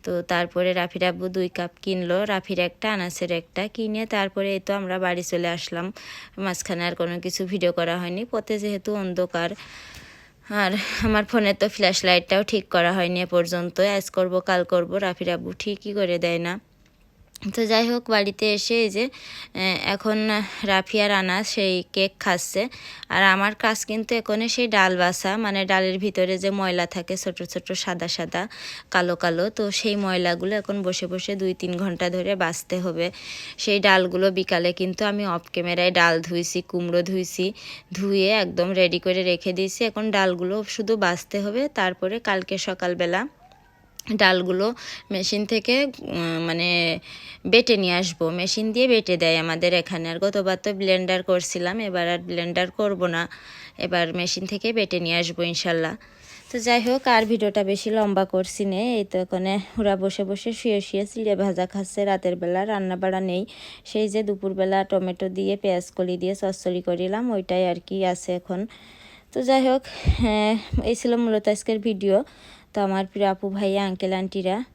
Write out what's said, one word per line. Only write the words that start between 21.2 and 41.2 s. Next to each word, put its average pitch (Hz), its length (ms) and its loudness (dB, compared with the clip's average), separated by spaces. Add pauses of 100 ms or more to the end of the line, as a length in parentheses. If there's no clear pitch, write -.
আনাস 185 240 0 (100)
সেই 190 200 2 (180)
কেক 196 200 0 (120)
খাচ্ছে। 190 380 0 (460)
আর - 140 2 (120)
আমার 196 180 2 (100)
কাজ 220 160 2 (100)
কিন্তু 214 320 -2
এখন 214 180 -2 (100)
সেই 240 180 0 (100)
ডাল 190 160 6 (100)
বাছা, 180 280 0 (140)
মানে 196 160 0 (100)
ডালের 190 280 2
ভিতরে 185 400 0
যে 196 120 0
ময়লা 180 360 0
থাকে 175 300 -6
ছোট 180 220 -6 (140)
ছোট - 160 -8 (140)
সাদা 175 260 -4
সাদা 175 340 -4 (480)
কালো 180 260 2
কালো, 170 340 0
তো 220 120 -4 (160)
সেই 208 180 0
ময়লাগুলো 180 640 0
এখন 202 220 -4
বসে 185 240 -2
বসে 185 300 -6
দুই 190 180 0
তিন 180 180 -4 (100)
ঘন্টা 180 280 -2
ধরে 185 260 -2
বাছতে 175 480 -2
হবে। 170 220 -2 (560)
সেই 202 180 2
ডালগুলো 185 460 4 (120)
বিকালে 175 340 2
কিন্তু 185 320 -2
আমি 208 220 -2
অফ 170 260 -2
ক্যামেরায় 175 480 2
ডাল 170 140 8 (120)
ধুইছি, 175 320 -2 (100)
কুমড়ো 175 340 0
ধুইছি, 185 440 -2 (480)
ধুয়ে 196 340 2 (140)
একদম 175 260 0 (120)
রেডি 175 260 4
করে 185 240 2
রেখে 175 220 0
দিয়েছি। 190 320 -2
এখন 214 260 -2
ডালগুলো 185 460 0 (180)
শুধু 220 200 0 (100)
বাছতে 175 400 -2